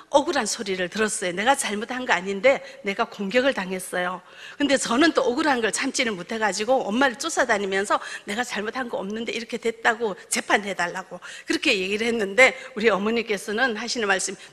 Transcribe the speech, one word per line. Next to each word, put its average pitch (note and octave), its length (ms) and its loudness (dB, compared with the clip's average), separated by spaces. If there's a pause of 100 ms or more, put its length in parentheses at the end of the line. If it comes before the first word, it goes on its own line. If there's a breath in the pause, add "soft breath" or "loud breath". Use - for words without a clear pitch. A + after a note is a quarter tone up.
억울한 C#4+ 360 4
소리를 F#3 440 -2
들었어요. G3+ 420 -2
내가 G#3+ 240 2
잘못한 A#3 500 -4
거 A#3 80 2
아닌데 G3 500 4 (200 loud breath)
내가 G3+ 220 -2
공격을 B3 480 2
당했어요. F3+ 680 -4 (360 loud breath)
근데 C#4 200 4
저는 D4+ 360 4
또 A3 100 4
억울한 B3+ 380 2
걸 G#3 100 0
참지를 B3+ 400 -2
못해가지고 G#3+ 760 0
엄마를 A#3+ 300 0
쫓아다니면서 G#3+ 840 0 (260 loud breath)
"내가 G#3+ 180 -4
잘못한 A3+ 460 -6
거 - 80 -4
없는데." A3 340 -6
이렇게 A#3 260 -6
됐다고 A3+ 580 -2 (140 loud breath)
재판해달라고 F#3 920 -2 (260 loud breath)
그렇게 D4 340 2
얘기를 G3+ 280 -2
했는데, A3+ 500 4 (180 loud breath)
우리 A3 140 4
어머니께서는 G#3+ 880 0
하시는 A3+ 300 -4
말씀, F#3+ 280 0 (180 loud breath)